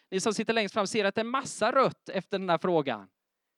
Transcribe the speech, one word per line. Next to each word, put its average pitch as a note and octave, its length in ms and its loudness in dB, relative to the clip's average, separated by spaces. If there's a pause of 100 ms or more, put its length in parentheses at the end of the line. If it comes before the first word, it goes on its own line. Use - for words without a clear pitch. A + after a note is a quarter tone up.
(120)
Ni F#3+ 80 -2
som G#3 140 0
sitter A3 200 -2
längst G#3+ 200 0
fram G3+ 140 0
ser G#3 180 0
att G3 100 0
det A3+ 60 0
är A3 40 -4
massa B3 460 -2
rött B3+ 380 2
efter G3 300 -4
den F#3+ 100 -2
här E3 80 4
frågan. C#3 500 0 (500)